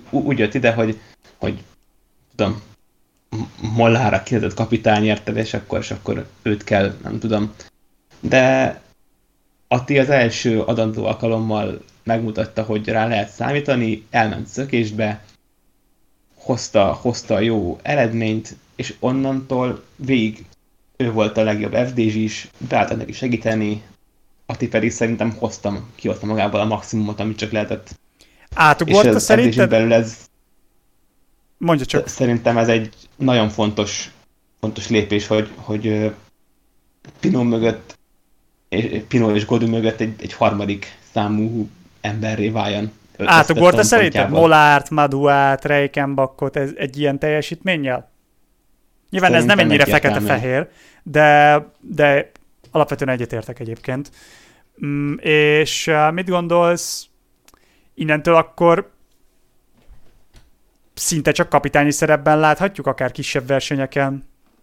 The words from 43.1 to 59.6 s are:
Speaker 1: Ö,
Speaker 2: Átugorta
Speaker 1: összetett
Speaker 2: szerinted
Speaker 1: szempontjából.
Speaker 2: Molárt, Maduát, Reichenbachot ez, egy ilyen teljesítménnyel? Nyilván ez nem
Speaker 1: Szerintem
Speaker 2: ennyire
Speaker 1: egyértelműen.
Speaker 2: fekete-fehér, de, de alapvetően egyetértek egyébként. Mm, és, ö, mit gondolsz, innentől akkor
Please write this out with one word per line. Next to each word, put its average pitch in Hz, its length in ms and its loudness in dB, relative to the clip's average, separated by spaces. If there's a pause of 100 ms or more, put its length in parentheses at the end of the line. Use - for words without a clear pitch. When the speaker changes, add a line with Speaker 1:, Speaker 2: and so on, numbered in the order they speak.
Speaker 1:
Ö, 98 100 -6
Speaker 2:
Átugorta 165 500 4
Speaker 1:
összetett 214 60 4
Speaker 2:
szerinted 208 300 2
Speaker 1:
szempontjából. - 260 0
Speaker 2:
Molárt, 151 500 6
Maduát, 139 760 2
Reichenbachot 139 880 -2
ez, 139 200 -4
egy 139 240 -8
ilyen 139 200 -2
teljesítménnyel? 151 920 -4 (1000)
Nyilván 180 240 2
ez 165 120 4
nem 202 120 4
Speaker 1:
Szerintem 156 220 4
Speaker 2:
ennyire 143 40 6
Speaker 1:
egyértelműen. 131 380 2
Speaker 2:
fekete-fehér, 127 480 -2 (340)
de, 147 640 6 (140)
de 147 520 2 (400)
alapvetően 147 380 0
egyetértek 120 500 -6
egyébként. 127 520 -8 (760)
Mm, 143 320 -2
és, 151 720 2
ö, 156 240 4
mit 180 180 -4
gondolsz, 175 800 0 (840)
innentől 156 420 0
akkor 165 560 2 (2000)